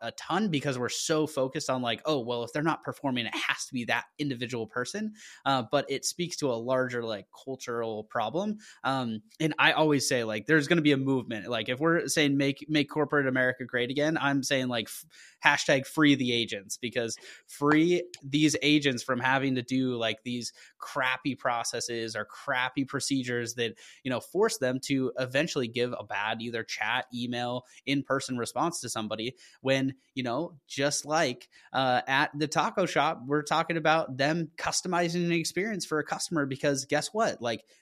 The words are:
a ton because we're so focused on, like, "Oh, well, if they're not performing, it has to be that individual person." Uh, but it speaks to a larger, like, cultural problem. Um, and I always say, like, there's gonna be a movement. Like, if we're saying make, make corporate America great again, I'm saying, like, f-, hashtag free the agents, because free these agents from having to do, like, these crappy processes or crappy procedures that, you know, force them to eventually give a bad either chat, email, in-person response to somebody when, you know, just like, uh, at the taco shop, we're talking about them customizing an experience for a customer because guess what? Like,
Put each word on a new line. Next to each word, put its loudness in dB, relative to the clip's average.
a -6
ton -2
because 0
we're -2
so 0
focused -2
on, 0
like, -2
"Oh, 0
well, -4
if -10
they're -2
not 0
performing, -2
it -6
has -2
to -14
be -2
that 0
individual -4
person." -6
Uh, 2
but 0
it -4
speaks -4
to -2
a 0
larger, 0
like, -6
cultural -6
problem. -2
Um, -2
and 0
I 6
always 2
say, 2
like, -4
there's 4
gonna 4
be 6
a 6
movement. -2
Like, -2
if -2
we're 2
saying 4
make, 0
make 2
corporate 2
America 2
great -2
again, 2
I'm 2
saying, 0
like, -2
f-, -14
hashtag 4
free 6
the 0
agents, -2
because -4
free 4
these 2
agents 4
from -2
having 2
to -2
do, 0
like, -2
these -6
crappy -2
processes -4
or -4
crappy -2
procedures -2
that, -2
you -6
know, -2
force 0
them 0
to 0
eventually 0
give -2
a -10
bad -4
either -6
chat, -2
email, -4
in-person 0
response -2
to -8
somebody -4
when, 2
you -4
know, -4
just -2
like, 2
uh, 4
at 2
the 0
taco 0
shop, 2
we're 0
talking 0
about 2
them 0
customizing 0
an 2
experience -2
for -2
a 0
customer -2
because 0
guess -2
what? 0
Like, -2